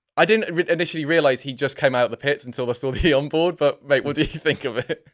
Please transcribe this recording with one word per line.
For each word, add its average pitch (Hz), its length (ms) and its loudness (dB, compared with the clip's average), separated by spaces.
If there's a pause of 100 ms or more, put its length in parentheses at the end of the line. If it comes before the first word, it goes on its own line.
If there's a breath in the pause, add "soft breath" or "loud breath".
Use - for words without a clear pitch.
(180)
I 165 80 6
didn't 214 280 2
re-, 175 160 0
initially 165 360 -2
realise 147 340 4
he 135 140 -10
just 127 240 -4
came 131 180 2
out 123 80 4
of 110 80 0
the 117 60 -6
pits 143 280 -2
until 123 240 -4
I 123 40 -2
saw 131 180 -4
the 151 220 2
<laughs> 131 40 4
onboard. 160 380 0
But 143 300 0
mate, 139 180 2
what 143 140 -4
do 151 60 2
you 139 40 0
think 151 380 -2
of 120 120 -4
it? - 360 -6